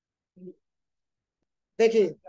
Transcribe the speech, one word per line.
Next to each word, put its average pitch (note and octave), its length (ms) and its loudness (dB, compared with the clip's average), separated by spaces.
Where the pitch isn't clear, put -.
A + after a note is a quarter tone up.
देखिए, A3 300 2